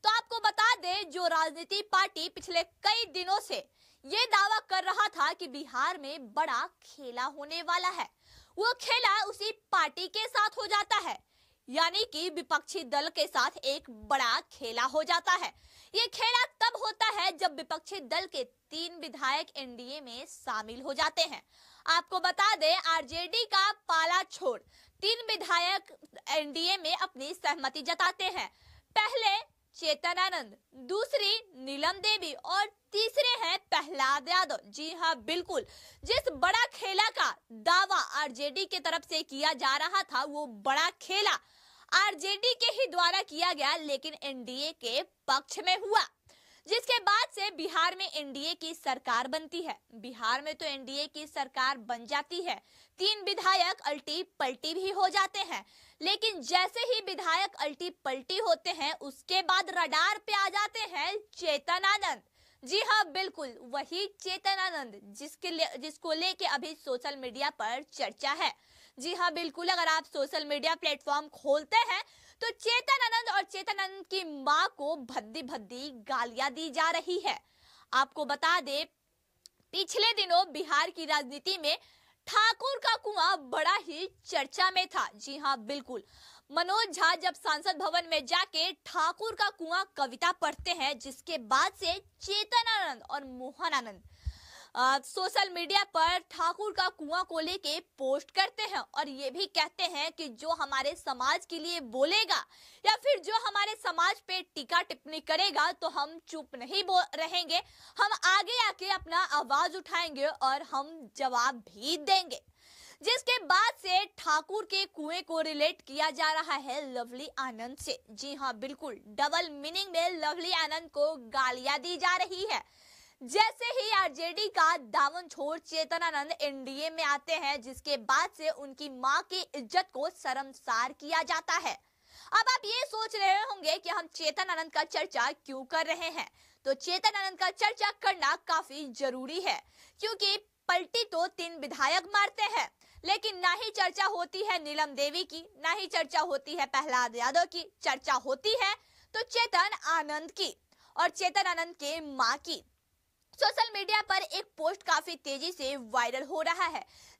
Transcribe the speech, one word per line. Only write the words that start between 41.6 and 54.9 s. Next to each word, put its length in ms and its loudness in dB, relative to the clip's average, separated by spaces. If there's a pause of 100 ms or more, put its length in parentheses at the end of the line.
आरजेडी 600 2
के 180 2
ही 160 0
द्वारा 340 2
किया 320 0
गया, 220 2
लेकिन 480 -4
एनडीए 480 -6
के 320 -2
पक्ष 640 -2
में 120 4
हुआ, 260 2 (640)
जिसके 320 2
बाद 300 4
से 220 -4
बिहार 440 0
में 160 -6
एनडीए 420 -6
की 200 -8
सरकार 540 -2
बनती 340 -4
है। 180 -8 (140)
बिहार 480 -2
में 140 -6
तो 100 -10
एनडीए 420 -4
की 200 -12
सरकार 500 -2
बन 280 -8
जाती 360 -4
है, 200 -6 (380)
तीन 240 0
विधायक 600 2
अल्टी 380 -4
पलटी 500 -4
भी 180 -2